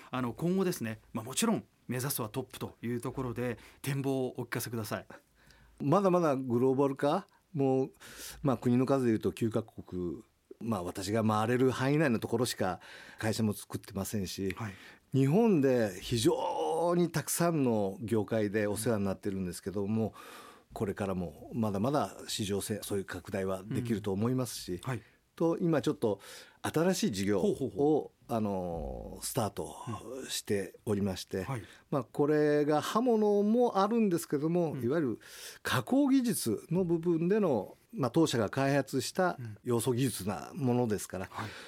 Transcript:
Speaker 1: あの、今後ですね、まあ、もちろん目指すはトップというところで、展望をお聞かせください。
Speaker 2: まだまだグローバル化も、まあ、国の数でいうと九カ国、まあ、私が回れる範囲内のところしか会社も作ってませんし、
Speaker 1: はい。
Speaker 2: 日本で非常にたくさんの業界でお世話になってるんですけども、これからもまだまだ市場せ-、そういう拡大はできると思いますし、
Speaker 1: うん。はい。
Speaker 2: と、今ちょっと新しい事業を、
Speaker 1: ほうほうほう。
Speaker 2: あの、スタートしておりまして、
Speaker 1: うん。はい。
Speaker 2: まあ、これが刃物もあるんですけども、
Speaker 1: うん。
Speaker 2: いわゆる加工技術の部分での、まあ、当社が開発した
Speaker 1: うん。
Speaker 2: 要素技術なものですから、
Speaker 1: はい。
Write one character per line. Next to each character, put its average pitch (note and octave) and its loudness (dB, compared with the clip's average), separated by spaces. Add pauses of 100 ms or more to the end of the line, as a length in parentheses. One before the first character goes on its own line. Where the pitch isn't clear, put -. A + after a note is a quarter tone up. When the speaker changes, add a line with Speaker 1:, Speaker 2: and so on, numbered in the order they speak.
(100)
Speaker 1:
あ B2+ -4
の、 A#2+ -4
今 F3 -2
後 F#3+ 2
で F3+ 0
す - -8
ね、 A2 -6 (140)
ま A2+ -6
あ、 - -12
も B2+ -10
ち A3+ 0
ろ A3+ 2
ん C#3 0 (240)
目 B2 -4
指 C#3 -4
す C#3 -4
は A2 -4
ト C3 -6
ッ - -8
プ - -20
と - -8
い A2+ -6
う A#2+ -4
と C3 -8
こ C3+ -6
ろ A#2+ -4
で、 A#2+ -4 (220)
展 C#3 -4
望 C3+ 0
を B2 -8
お - -6
聞 A#2+ -8
か A#2+ -4
せ A2 -8
く A#2+ -6
だ A2+ -4
さ G#2+ -6
い。 - -10 (760)
Speaker 2:
ま D3 4
だ F#3+ 6
ま F3+ 4
だ D#3 4
グ B2+ 0
ロ C3 6
ー - 2
バ C#3 4
ル C3+ -2
化 E3 0 (260)
も、 C3+ 2 (520)
ま C3+ 2
あ、 - 0
国 B2 2
の B2+ 4
数 C3+ 2
で A2+ 6
い - 6
う G#2 2
と G2 0
九 A2 -2
カ A2 0
国、 F2+ -8 (360)
ま A2 -2
あ、 F2 -4
私 F#2 -6
が A2+ 2
回 G#2+ 2
れ B2 2
る B2+ 4
範 C3 0
囲 D3+ 2
内 D#3 2
の A2 2
と - -4
こ A2 -2
ろ B2 2
し - -4
か F#2 -2 (400)
会 A2 0
社 A2 0
も G#2 2
作 - -10
っ - -8
て - -18
ま G2 -4
せ G#2+ -4
ん F#2 -2
し、 F#2+ -6
Speaker 1:
は A2 -8
い。 F#2+ -12 (380)
Speaker 2:
日 C3+ 4
本 G3 4
で A#2+ 2
非 A#2 -2
常 D#3+ 0
に F3 2
た C#3+ -2
く - -8
さ E3+ 2
ん D#3 0
の G#2+ 0
業 A2 0
界 G#2+ 0
で G#2 0
お G#2 -2
世 A#2+ -2
話 G#2+ 2
に G2+ 0
な F#2+ 0
っ - -4
て G#2 -4
る F#2+ -6
ん F#2+ -4
で F2 -4
す - -12
け F#2+ -6
ど G2 -4
も、 A2 -2 (580)
こ - -4
れ F#2+ -4
か G2+ -4
ら F#2+ -2
も E2+ -6
ま A2 0
だ G2 -2
ま A#2+ 0
だ A#2 -2 (100)
市 - -6
場 G2 -2
せ-、 G#2 -6
そ G#2 -6
う - -2
い F#2+ -4
う - -8
拡 - -10
大 G2 -4
は F#2+ -4
で B2 -4
き A#2 -4
る G2+ -2
と G#2 -2
思 G#2+ 0
い C3 0
ま B2+ -2
す - -10
し、 - -8
Speaker 1:
う - -6
ん。 - -10
は C3 -4
い。 - -10 (340)
Speaker 2:
と、 E3+ 0
今 E3 2
ち D#3 0
ょ - -2
っ - -2
と G#2 0 (440)
新 E3 2
し - -2
い D3+ 0
事 F#2+ -2
業 G2+ 2
を、 - 2
Speaker 1:
ほ G#3 2
う - 0
ほ C3+ -4
う - -6
ほ C#3+ 0 (160)
う。 - -4
Speaker 2:
あ A2+ 0
の、 F2 -6
ス - -8
タ A2+ 0
ー F#2+ -2
ト - -10 (520)
し - -6
て G2 -2 (100)
お A2 -2
り G2 0
ま F#2+ -2
し - -12
て、 - -6
Speaker 1:
う - -2
ん。 - -4
は C3 -6
い。 G#2 -10 (300)
Speaker 2:
ま D3 0
あ、 - -10
こ - 0
れ D3 4
が D3+ 6
刃 - 2
物 G#3+ 6
も A3+ 6
あ G3 6
る A#3 4
ん G#3+ 6
で E3+ 4
す - -4
け D3 0
ど D3+ 0
も、 E3+ 2
Speaker 1:
う - -4
ん。 A#2+ -2
Speaker 2:
い A#2 2
わ D3 2
ゆ E3+ 2
る A#2+ 0 (420)
加 - 0
工 C#4 4
技 C4 6
術 A#2+ 0
の F#3 2
部 E3+ 2
分 E3+ 2
で G#3+ 4
の、 C3+ 2 (160)
ま C#3+ 0
あ、 - 2
当 D#3+ 6
社 C3 0
が G#2+ 4
開 C#3 2
発 C3+ 0
し - -6
た F#3 2
Speaker 1:
う B2+ -12
ん。 G#2+ -12
Speaker 2:
要 A#2 2
素 B2+ 0
技 B2 2
術 A2 -2
な C#2+ -6
も B2+ 0
の B2 2
で G2+ 0
す - -8
か F#2 -8
ら、 F#2+ -8
Speaker 1:
は G#2+ -8
い。 - -10 (200)